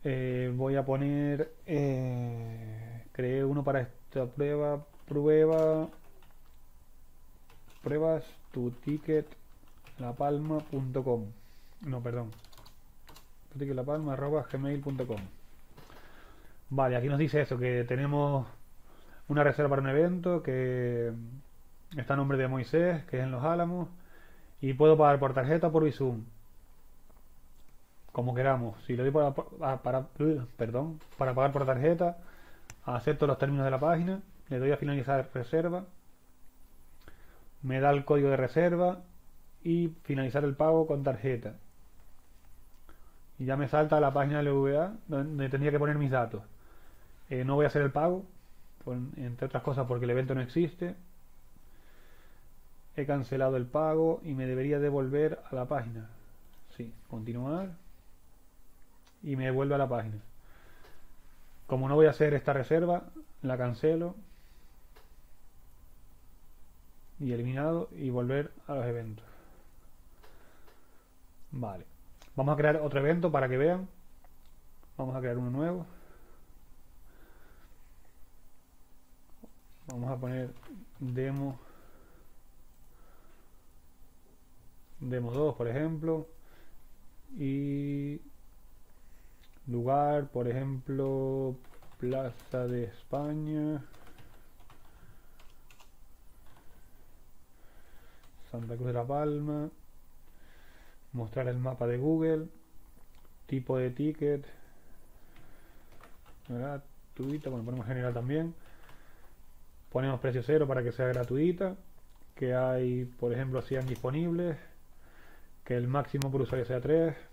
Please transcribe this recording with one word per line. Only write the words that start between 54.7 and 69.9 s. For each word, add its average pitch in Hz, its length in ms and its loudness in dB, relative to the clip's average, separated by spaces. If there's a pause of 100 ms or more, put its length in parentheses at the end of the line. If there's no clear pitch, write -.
devolver 143 640 2 (100)
a - 40 -4
la 127 100 -2
página. 113 460 -4 (680)
Sí, 117 160 -8 (160)
continuar. 123 600 -4 (1500)
Y 143 140 -2
me 131 100 0
devuelve 135 280 4
a 139 40 4
la 135 100 4
página. 110 300 -2 (1500)
Como 131 220 0
no 143 60 2
voy 156 120 12
a 147 40 10
hacer 147 240 4
esta 139 180 2
reserva, 165 520 4 (360)
la 127 160 -2
cancelo. 156 600 2 (3000)
Y 131 140 -2
eliminado 139 640 0
y 139 140 -2
volver 127 420 0 (140)
a 147 80 -6
los 127 100 -2
eventos. 113 400 -6 (2250)